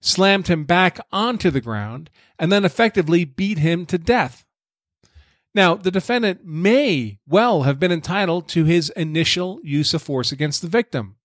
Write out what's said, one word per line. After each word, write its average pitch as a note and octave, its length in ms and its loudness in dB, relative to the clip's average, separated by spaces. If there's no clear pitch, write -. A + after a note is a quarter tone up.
slammed F#3+ 460 2
him D#3+ 160 0
back F3 360 2
onto A#3 400 -2
the C3+ 100 -2
ground, A2+ 480 -8
and E3+ 120 0
then G3+ 140 2
effectively F3+ 580 2
beat F3+ 360 -4
him E3+ 260 0
to F3+ 140 -2
death. E3+ 460 -2
Now, F#3 220 4
the F#3 160 -4
defendant G3+ 520 -2
may E3 840 0
well F#3+ 360 2
have C#3 160 0
been F3 120 2
entitled F3 580 -2
to E3 160 2
his E3 240 2
initial F3 720 -4
use D3 300 -2
of D#3+ 80 -2
force B2+ 300 -4
against D3 320 -4
the F3 40 -8
victim. D#3 580 -4